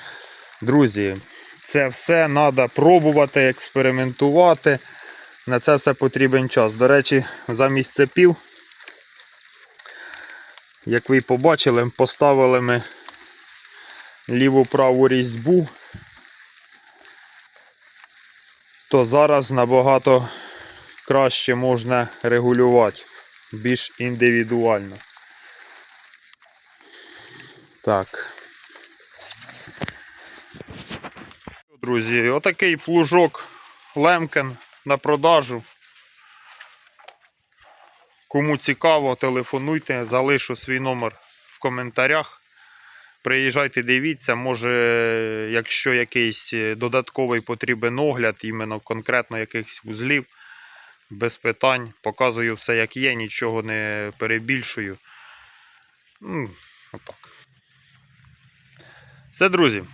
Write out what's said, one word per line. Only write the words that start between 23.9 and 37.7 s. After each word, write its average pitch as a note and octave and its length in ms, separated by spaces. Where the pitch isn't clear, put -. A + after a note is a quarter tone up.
індивідуально. A#2 1000
Так. G2 420
Друзі, A#2+ 460
отакий E3 480
плужок E3 720
Лемкен D3 600
на C#3 100
продажу. C#3+ 680